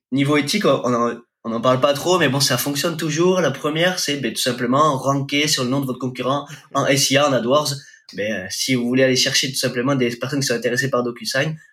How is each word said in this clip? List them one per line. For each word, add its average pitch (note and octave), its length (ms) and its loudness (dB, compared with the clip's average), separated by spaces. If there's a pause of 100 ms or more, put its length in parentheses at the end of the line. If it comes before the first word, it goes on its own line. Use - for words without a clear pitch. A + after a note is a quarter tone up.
(100)
niveau C#3+ 260 2
éthique, D3 300 0
on, C3+ 180 2
on B2 80 0
en, A#2 280 0 (240)
on A2+ 80 -6
en A2+ 100 -4
parle B2+ 180 4
pas C#3+ 140 4
trop, F3 240 2
mais D3+ 100 4
bon, C3+ 120 0
ça B2+ 180 2
fonctionne C#3+ 400 -2
toujours. E3+ 420 2
La C#3+ 100 2
première, D#3+ 480 0
c'est, C#3+ 200 -2
ben, A#2 160 -4
tout - 80 -4
simplement B2+ 560 2
ranker C#3+ 500 0
sur C#3 160 0
le B2 60 -2
nom C#3 100 0
de C3+ 60 -2
votre B2 140 -6
concurrent C3 460 -4 (280)
en C#3 100 0
S C3+ 280 2
I C3+ 40 4
A, C#3+ 140 4
en - 20 0
AdWords. C#3 440 2 (380)
Ben, G#2 180 -4
euh, F#2+ 180 -8
si - 240 -2
vous A#2+ 100 0
voulez B2+ 200 2
aller B2+ 120 4
chercher - 340 0
tout B2+ 60 -8
simplement B2+ 380 -2
des B2 220 0
personnes C3+ 240 -4
qui C3+ 60 -2
sont B2 80 0
intéressées A#2+ 360 0
par B2 120 2
DocuSign, C3 540 -2 (160)